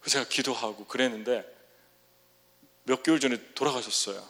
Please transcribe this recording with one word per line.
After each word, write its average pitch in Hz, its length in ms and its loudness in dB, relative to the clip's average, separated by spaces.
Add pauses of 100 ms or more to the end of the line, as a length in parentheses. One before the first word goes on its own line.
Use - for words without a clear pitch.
그래서 - 180 0
제가 123 100 -2
기도하고 110 580 -2
그랬는데 117 640 0 (1300)
몇 131 200 0
개월 160 180 4
전에 123 340 0
돌아가셨어요. 107 760 -2